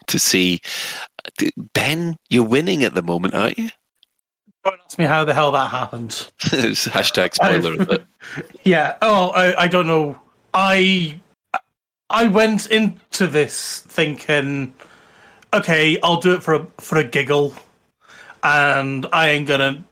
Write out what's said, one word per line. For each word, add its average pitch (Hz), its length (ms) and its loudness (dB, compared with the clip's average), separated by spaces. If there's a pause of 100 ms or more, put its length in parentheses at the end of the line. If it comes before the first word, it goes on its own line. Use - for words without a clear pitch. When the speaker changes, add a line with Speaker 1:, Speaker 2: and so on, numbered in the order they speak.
Speaker 1:
to - 100 -2
see. 92 420 2 (1120)
Ben, 165 420 -2 (140)
you're 120 140 4
winning 147 400 2
at 101 100 -2
the 90 80 0
moment, 87 320 -2
aren't - 240 -2
you? 226 100 -4 (960)
Speaker 2:
Don't 190 200 -4
ask - 140 -12
me 170 60 2
how 156 200 2
the 151 100 0
hell 143 180 2
that 135 180 0
happened. 117 680 -10
Speaker 1:
<laughs> - 160 -6
It's 113 360 0
hashtag 98 460 0
spoiler 85 400 0
alert. - 360 -2
Speaker 2:
<laughs> - 40 -20 (500)
Yeah. 156 380 2
Oh, 196 280 4
I, 180 340 2
I 175 40 2
don't 180 180 2
know. 156 320 0 (340)
I, 185 680 2 (920)
I 226 160 2
went 214 460 2
into 214 560 0
this - 580 -2
thinking, 143 880 -2 (800)
"Okay, 160 480 2
I'll 170 180 0
do 180 140 4
it 180 80 -4
for 160 120 0
a, 151 120 -2 (120)
for - 200 -2
a 151 60 2
giggle, 143 500 0 (880)
and 139 680 0
I 160 160 2
ain't 147 180 0
gonna, 139 460 0